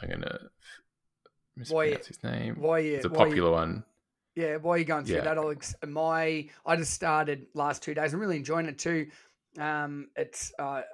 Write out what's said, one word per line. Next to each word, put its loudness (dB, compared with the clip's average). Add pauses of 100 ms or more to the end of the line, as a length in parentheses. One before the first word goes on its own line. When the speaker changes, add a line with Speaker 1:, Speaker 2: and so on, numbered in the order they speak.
Speaker 1:
I'm -6
gonna -6
f-, -20
Speaker 2:
Why 4
Speaker 1:
mispronounce 0
his -16
name. -2
Speaker 2:
why 4
you, 2
Speaker 1:
It's -2
a 2
Speaker 2:
why 2
you 10
Speaker 1:
popular 4
one. 2 (500)
Speaker 2:
Yeah, -2
why 2
are 4
you 2
going -2
through 0
Speaker 1:
Yeah. 0
Speaker 2:
that, 0
Alex? -4 (120)
My, 0 (160)
I 4
just -2
started 0
last 0
two -6
days. 0
I'm -2
really 0
enjoying 0
it -8
too. -2 (480)
Um, -4
it's, -6
uh, -4 (120)